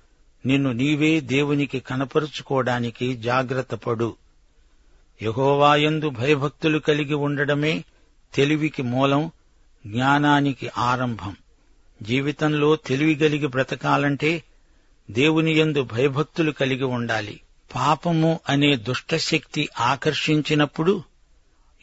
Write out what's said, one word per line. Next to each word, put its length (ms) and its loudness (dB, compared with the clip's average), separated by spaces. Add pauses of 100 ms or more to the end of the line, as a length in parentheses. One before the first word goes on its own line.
(460)
నిన్ను 260 2
నీవే 480 2
దేవునికి 600 0
కనపరుచుకోవడానికి 1400 -4
జాగ్రత్తపడు." 1000 -4 (1080)
యెహోవాయందు 880 2
భయభక్తులు 680 0
కలిగి 340 0
ఉండడమే 680 -2 (500)
తెలివికి 480 0
మూలం, 500 0 (560)
జ్ఞానానికి 920 2
ఆరంభం. 580 -2 (640)
జీవితంలో 760 0
తెలివి 400 0
కలిగి 320 0
బ్రతకాలంటే 960 0 (680)
దేవుని 480 2
యందు 240 2
భయభక్తులు 680 -2
కలిగి 320 -2
ఉండాలి. 560 -4 (360)
పాపము 640 0 (100)
అనే 260 2
దుష్టశక్తి 920 -4 (100)
ఆకర్షించినప్పుడు 1200 0 (800)